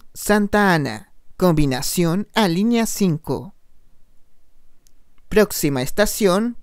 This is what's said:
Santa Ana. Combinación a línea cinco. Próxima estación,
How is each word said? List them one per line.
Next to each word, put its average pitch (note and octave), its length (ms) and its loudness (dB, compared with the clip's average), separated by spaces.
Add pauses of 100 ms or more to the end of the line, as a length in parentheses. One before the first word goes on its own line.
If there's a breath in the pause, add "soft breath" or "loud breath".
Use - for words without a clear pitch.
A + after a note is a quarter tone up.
(140)
Santa G#3 600 2
Ana. B2+ 400 -4 (240)
Combinación E3+ 960 0
a G#3+ 140 2
línea A3 380 0
cinco. - 720 -4 (1700)
Próxima D3+ 520 0
estación, G#3 800 0